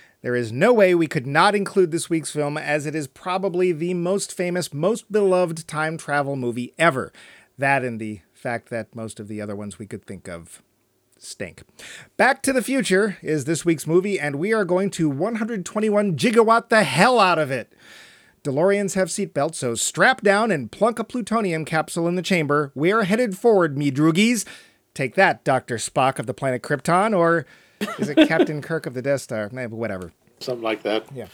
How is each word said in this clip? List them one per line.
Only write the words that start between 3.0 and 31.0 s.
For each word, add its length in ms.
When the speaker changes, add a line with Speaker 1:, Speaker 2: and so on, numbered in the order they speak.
Speaker 1:
probably 640
the 240
most 420
famous, 380
most 380
beloved 560
time 280
travel 380
movie 420
ever. 360
That 280
and 160
the 200
fact 360
that 240
most 240
of 80
the 140
other 160
ones 220
we 80
could 180
think 240
of 340
stink. 440
Back 260
to 100
the 100
Future 600
is 220
this 200
week's 220
movie, 340
and 160
we 160
are 120
going 260
to 180
one 280
hundred 280
twenty-one 520
gigawatt 520
the 160
hell 340
out 200
of 120
it. 220
DeLoreans 500
have 140
seatbelts, 480
so 180
strap 480
down 300
and 180
plunk 300
a 40
plutonium 600
capsule 420
in 100
the 60
chamber. 520
We 180
are 120
headed 340
forward, 400
me 120
droogies. 540
Take 220
that, 280
Doctor 320
Spock 440
of 60
the 80
planet 280
Krypton, 540
or 300
is 100
it 200
Captain 340
<laughs> 0
Kirk 240
of 80
the 80
Death 200
Star? 340
Eh, 100
whatever. 460
Speaker 2:
Something 220
like 220
that. 280